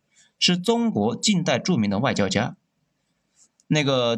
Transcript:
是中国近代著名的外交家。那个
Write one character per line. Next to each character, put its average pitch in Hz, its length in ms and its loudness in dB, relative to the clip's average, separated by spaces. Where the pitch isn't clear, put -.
是 180 200 2
中 233 340 0
国 113 240 0
近 190 260 0
代 143 160 0
著 160 200 -2
名 104 120 0
的 98 100 -2
外 123 140 0
交 95 140 0
家。 101 300 -2
那 151 160 2
个 123 340 0